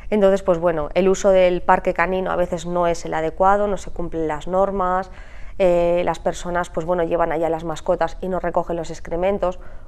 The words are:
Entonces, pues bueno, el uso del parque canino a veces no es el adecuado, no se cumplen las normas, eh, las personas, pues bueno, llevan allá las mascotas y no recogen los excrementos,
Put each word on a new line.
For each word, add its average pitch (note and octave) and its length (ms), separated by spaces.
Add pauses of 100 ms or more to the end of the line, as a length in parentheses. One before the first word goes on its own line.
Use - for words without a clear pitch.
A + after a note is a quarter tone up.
Entonces, G3 340
pues E3+ 160
bueno, D#3+ 340
el F#3 160
uso F#3+ 220
del F3+ 300
parque F#3 320
canino F3+ 380
a E3 40
veces F3 300
no F3 220
es E3+ 180
el D#3+ 80
adecuado, F#3 540
no G3 100
se - 140
cumplen E3 360
las D3+ 200
normas, F#3 640 (500)
eh, F3 440
las E3+ 160
personas, F3 500
pues D#3+ 160
bueno, F3 180
llevan E3 280
allá D#3+ 180
las E3 140
mascotas E3 580
y F#3 60
no F3+ 120
recogen E3+ 360
los D#3+ 140
excrementos, F3+ 680 (280)